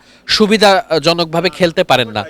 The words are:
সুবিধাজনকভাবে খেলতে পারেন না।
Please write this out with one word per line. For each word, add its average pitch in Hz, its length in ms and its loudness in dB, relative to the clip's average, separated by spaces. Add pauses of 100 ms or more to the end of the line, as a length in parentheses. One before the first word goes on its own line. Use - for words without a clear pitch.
(280)
সুবিধাজনকভাবে 170 1200 0
খেলতে 175 340 -2
পারেন 127 260 0
না। 107 200 -6